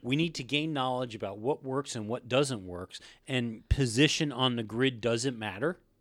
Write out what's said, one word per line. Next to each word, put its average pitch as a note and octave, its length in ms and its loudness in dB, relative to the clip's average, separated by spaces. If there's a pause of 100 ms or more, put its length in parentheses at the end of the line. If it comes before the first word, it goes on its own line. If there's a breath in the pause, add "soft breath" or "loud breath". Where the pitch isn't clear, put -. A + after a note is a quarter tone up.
we B2+ 140 0
need E3 180 0
to C#3+ 80 -6
gain D3 300 -2
knowledge B2+ 420 -2
about G2+ 240 -6
what B2 240 -2
works C3+ 320 -4
and G#2+ 140 -6
what A#2 200 -6
doesn't B2+ 380 2
work, F2+ 300 -10 (320 loud breath)
and A#2+ 400 -2
position C#3+ 640 4
on B2+ 240 2
the A#2 80 -2
grid A#2 360 0
doesn't A#2+ 380 0
matter, G#2+ 400 -2 (220)